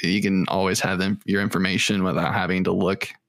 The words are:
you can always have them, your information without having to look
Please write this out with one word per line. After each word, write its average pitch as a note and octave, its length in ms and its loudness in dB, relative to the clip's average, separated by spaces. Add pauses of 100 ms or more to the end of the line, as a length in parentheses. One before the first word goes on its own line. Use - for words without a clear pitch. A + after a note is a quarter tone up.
you F#2+ 200 2
can F#2+ 260 2
always F#2 320 0
have F#2 180 -2
them, G2 280 0
your G2 160 0
information F#2+ 640 0
without E2+ 280 0
having F#2 320 0
to F#2 80 0
look F#2+ 360 0 (200)